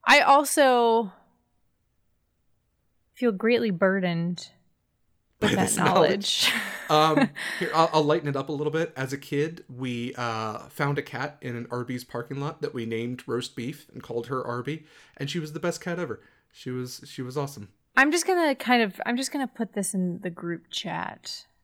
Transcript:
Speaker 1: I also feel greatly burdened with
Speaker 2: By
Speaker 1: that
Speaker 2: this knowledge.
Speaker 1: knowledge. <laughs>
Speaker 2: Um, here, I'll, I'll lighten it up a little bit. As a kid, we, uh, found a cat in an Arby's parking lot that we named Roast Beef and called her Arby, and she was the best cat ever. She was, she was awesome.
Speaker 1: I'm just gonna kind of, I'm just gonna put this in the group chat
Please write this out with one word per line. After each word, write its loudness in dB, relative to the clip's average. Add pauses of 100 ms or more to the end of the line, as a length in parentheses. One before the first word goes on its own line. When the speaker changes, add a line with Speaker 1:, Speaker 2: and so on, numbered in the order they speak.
Speaker 1:
I 8
also 6 (2000)
feel 2
greatly 2
burdened 0 (920)
with 2
Speaker 2:
By 2
Speaker 1:
that 2
Speaker 2:
this 0
knowledge. 2
Speaker 1:
knowledge. 0
<laughs> -4 (280)
Speaker 2:
Um, 6 (280)
here, -4
I'll, 4
I'll 4
lighten 2
it -2
up -4
a -6
little -4
bit. -2
As -4
a -6
kid, -4 (100)
we, -6
uh, -6
found -2
a -4
cat -8
in -8
an -8
Arby's -6
parking -8
lot -6
that -6
we -6
named -4
Roast -4
Beef -10
and -14
called -6
her -4
Arby, -6 (320)
and -6
she -4
was -8
the -8
best -2
cat -6
ever. -6 (320)
She -12
was, -8
she -12
was -6
awesome. -8 (260)
Speaker 1:
I'm 6
just 0
gonna 2
kind 2
of, -4
I'm -2
just -4
gonna -4
put -6
this -4
in -2
the -6
group -8
chat -8 (180)